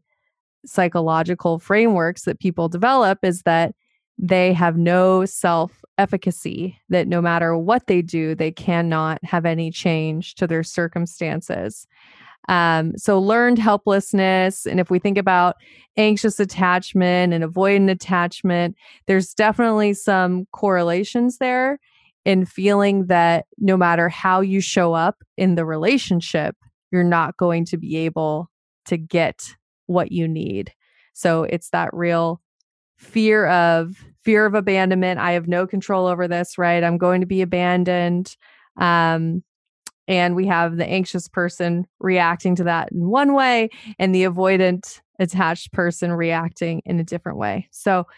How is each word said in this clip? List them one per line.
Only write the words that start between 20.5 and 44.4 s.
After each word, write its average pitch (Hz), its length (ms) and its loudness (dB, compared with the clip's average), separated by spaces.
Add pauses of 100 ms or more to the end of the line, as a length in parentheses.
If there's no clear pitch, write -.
correlations 196 880 0
there 254 400 -2 (460)
in 185 200 2
feeling 196 640 0
that 170 380 2 (120)
no 190 180 2
matter 170 340 2
how 185 320 0
you 196 200 0
show 175 320 0
up 165 300 0 (140)
in 190 180 2
the 165 100 -2
relationship, 165 880 -2 (360)
you're 180 120 2
not 170 340 0
going 170 280 0
to 175 120 -6
be 160 200 -6
able 160 540 -4 (340)
to 175 120 -2
get 165 580 -4 (320)
what 175 240 0
you 165 160 -2
need. 156 440 -6 (420)
So 165 300 0
it's - 280 -6
that 170 220 -4
real 170 480 -2 (560)
fear 214 500 0
of, 170 500 2 (260)
fear 214 220 4
of 202 80 0
abandonment. 185 640 0
I 175 120 0
have 170 160 -2
no 175 200 -2
control 185 400 -2
over 180 200 -2
this, 175 300 -4
right? 170 260 2
I'm 170 140 0
going 180 240 2
to 180 60 -2
be 190 140 0
abandoned. 180 920 0 (420)
Um, 165 680 0 (640)
and 175 280 0
we 185 120 0
have 170 300 0
the 170 80 -2
anxious 185 420 -4
person 175 600 -4 (120)
reacting 180 580 0
to 175 80 -2
that 165 260 -2
in 175 180 -2
one 277 240 2
way 247 360 2 (280)
and 185 160 0
the 185 100 2
avoidant 185 800 0 (180)